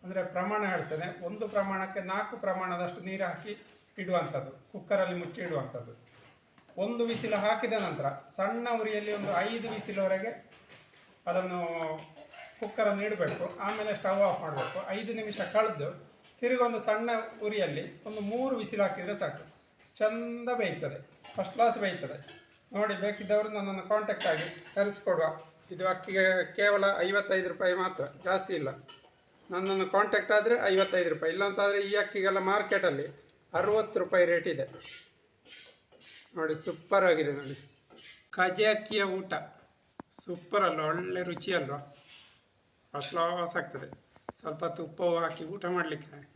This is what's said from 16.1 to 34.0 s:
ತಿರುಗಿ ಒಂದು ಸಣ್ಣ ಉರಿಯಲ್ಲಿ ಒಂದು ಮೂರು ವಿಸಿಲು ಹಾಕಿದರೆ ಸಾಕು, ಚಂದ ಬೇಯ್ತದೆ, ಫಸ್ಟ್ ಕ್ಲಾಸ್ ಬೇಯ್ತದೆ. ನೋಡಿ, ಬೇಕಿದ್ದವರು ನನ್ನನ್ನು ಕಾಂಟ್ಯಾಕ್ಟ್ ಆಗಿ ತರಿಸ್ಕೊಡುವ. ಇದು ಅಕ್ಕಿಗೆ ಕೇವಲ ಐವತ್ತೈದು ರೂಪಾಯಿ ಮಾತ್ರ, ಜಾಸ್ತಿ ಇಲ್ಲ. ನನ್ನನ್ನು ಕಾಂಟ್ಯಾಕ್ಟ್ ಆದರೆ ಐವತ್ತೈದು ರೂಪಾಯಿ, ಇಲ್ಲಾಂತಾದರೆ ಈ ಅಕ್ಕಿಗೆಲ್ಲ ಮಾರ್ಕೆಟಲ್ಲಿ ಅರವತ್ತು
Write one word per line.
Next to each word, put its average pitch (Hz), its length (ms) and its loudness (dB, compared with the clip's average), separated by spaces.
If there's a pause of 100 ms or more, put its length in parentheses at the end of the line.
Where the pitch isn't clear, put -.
ತಿರುಗಿ 247 280 4
ಒಂದು 226 200 0
ಸಣ್ಣ 220 220 2 (380)
ಉರಿಯಲ್ಲಿ 180 360 -2 (240)
ಒಂದು 214 140 -8 (100)
ಮೂರು 262 300 0
ವಿಸಿಲು 208 240 0
ಹಾಕಿದರೆ 185 360 -2
ಸಾಕು, 147 220 -6 (560)
ಚಂದ 233 500 -2 (100)
ಬೇಯ್ತದೆ, 147 380 -2 (380)
ಫಸ್ಟ್ - 200 -4
ಕ್ಲಾಸ್ 226 280 4
ಬೇಯ್ತದೆ. 165 340 -4 (580)
ನೋಡಿ, 208 280 0
ಬೇಕಿದ್ದವರು 208 540 2
ನನ್ನನ್ನು 196 340 -4
ಕಾಂಟ್ಯಾಕ್ಟ್ 214 400 2
ಆಗಿ 160 160 0 (260)
ತರಿಸ್ಕೊಡುವ. 196 540 2 (460)
ಇದು 170 180 -6
ಅಕ್ಕಿಗೆ 190 340 2 (320)
ಕೇವಲ 202 280 6 (200)
ಐವತ್ತೈದು 196 480 2
ರೂಪಾಯಿ 180 300 2
ಮಾತ್ರ, 185 200 -2 (220)
ಜಾಸ್ತಿ 190 340 0
ಇಲ್ಲ. 135 100 -2 (840)
ನನ್ನನ್ನು 190 420 2
ಕಾಂಟ್ಯಾಕ್ಟ್ 208 420 4
ಆದರೆ 220 180 6 (160)
ಐವತ್ತೈದು 185 420 4
ರೂಪಾಯಿ, 160 220 0
ಇಲ್ಲಾಂತಾದರೆ 202 440 2 (100)
ಈ 196 120 -2
ಅಕ್ಕಿಗೆಲ್ಲ 196 400 2 (100)
ಮಾರ್ಕೆಟಲ್ಲಿ 185 560 2 (460)
ಅರವತ್ತು 208 500 2